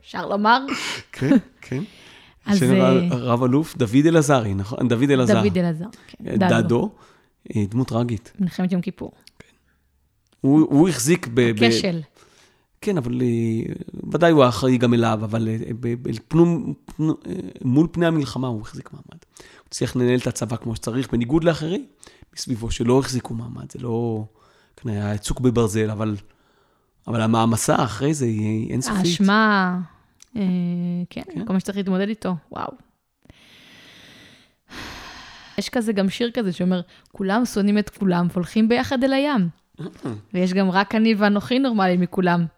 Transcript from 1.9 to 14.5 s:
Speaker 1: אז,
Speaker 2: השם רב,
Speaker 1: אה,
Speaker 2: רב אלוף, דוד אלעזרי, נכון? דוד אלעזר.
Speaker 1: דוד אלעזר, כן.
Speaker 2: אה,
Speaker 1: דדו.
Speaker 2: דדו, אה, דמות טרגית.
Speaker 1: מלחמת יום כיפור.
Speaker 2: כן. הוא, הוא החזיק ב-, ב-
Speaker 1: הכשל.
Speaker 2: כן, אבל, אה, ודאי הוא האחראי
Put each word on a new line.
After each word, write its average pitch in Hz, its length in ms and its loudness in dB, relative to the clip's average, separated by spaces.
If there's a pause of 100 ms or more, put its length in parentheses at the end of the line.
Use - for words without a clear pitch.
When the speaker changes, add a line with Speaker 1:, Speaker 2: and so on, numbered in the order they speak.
Speaker 1:
אז, 202 180 2
Speaker 2:
השם 175 120 4
רב, 180 380 4
Speaker 1:
אה, - 40 -2
Speaker 2:
רב 120 260 0
אלוף, 135 340 2
דוד 127 300 4
אלעזרי, 139 460 4
נכון? 101 340 -4
דוד 117 240 2
אלעזר. 131 320 4
Speaker 1:
דוד 104 140 2
אלעזר, 170 280 -2 (220)
כן. - 200 -16
Speaker 2:
אה, - 100 -2
Speaker 1:
דדו. 180 240 4
Speaker 2:
דדו, 113 300 2 (640)
אה, 104 140 0
דמות 120 180 0
טרגית. 117 520 -4
Speaker 1:
מלחמת 180 320 -2
יום 180 100 0
כיפור. - 300 -10 (280)
Speaker 2:
כן. - 80 -20 (920)
הוא, 143 180 4
הוא 156 300 6
החזיק 147 380 -2
ב-, 117 140 0
ב- 113 220 2
Speaker 1:
הכשל. 139 360 2 (840)
Speaker 2:
כן, 196 160 -2
אבל, 123 240 -2
אה, 117 520 -2 (380)
ודאי 170 200 4
הוא 147 120 8
האחראי 127 340 4